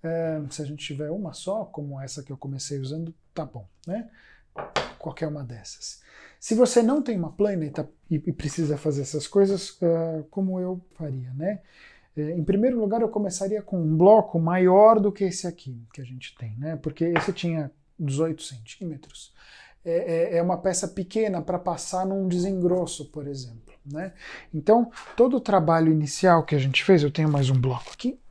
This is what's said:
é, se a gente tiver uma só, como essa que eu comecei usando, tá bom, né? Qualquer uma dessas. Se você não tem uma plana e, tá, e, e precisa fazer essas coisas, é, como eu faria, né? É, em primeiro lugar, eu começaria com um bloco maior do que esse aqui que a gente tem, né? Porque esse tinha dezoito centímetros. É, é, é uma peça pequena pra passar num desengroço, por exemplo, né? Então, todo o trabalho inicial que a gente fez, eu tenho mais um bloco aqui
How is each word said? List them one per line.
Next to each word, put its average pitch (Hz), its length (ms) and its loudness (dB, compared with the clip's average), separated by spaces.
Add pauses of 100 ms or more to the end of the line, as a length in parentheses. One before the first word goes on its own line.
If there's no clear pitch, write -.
é, 165 480 -4
se 156 120 -10
a 147 40 -6
gente 147 180 -10
tiver 147 280 -8
uma 190 220 -6
só, 202 320 -6
como 143 340 -10
essa 135 240 -12
que - 80 -14
eu 135 60 -10
comecei 139 420 -8
usando, 156 340 -8 (220)
tá 160 100 -6
bom, 113 220 -16 (180)
né? 220 240 -8 (880)
Qualquer 143 300 -8
uma 147 160 -8
dessas. - 580 -16 (380)
Se - 160 -2
você 240 260 6
não 269 200 2
tem 240 160 -2
uma 165 160 -6
plana 196 320 0
e, 143 60 -6
tá, 156 140 -6 (240)
e, 160 60 0
e 151 160 -2
precisa 147 460 -4
fazer 143 240 -2
essas 143 260 -6
coisas, 196 540 2
é, 165 500 0
como 185 300 -2
eu 180 200 -6 (120)
faria, 131 400 -10
né? 175 260 -6 (560)
É, 151 160 -4
em 170 120 -2
primeiro 220 360 2
lugar, 214 220 0
eu 220 80 0
começaria 208 520 -4
com 196 180 -4
um 156 180 2
bloco 190 420 8
maior 185 600 6
do 202 120 2
que 196 140 -2
esse 180 200 -4
aqui 127 480 -12
que 135 80 -16
a 127 40 -12
gente 127 300 -16
tem, 110 220 -12
né? 151 200 -6
Porque 147 260 -4
esse 170 300 0
tinha 160 360 -4 (340)
dezoito 156 380 -2
centímetros. - 880 -14 (540)
É, 170 480 0
é, 170 40 2
é 170 40 4
uma 175 160 2
peça 185 300 -2
pequena 196 520 -2
pra 175 200 -4
passar 180 440 -4
num 196 240 -2
desengroço, 180 840 0
por 147 160 -10
exemplo, 123 480 -14 (100)
né? 160 280 -10 (380)
Então, 220 400 4 (240)
todo 254 220 6
o - 20 2
trabalho 165 540 4
inicial 160 500 4
que 156 120 -2
a - 20 4
gente 139 260 0
fez, 175 200 6
eu 143 80 0
tenho 156 180 2
mais 139 220 2
um 127 100 4
bloco 123 320 -4
aqui - 260 -6 (120)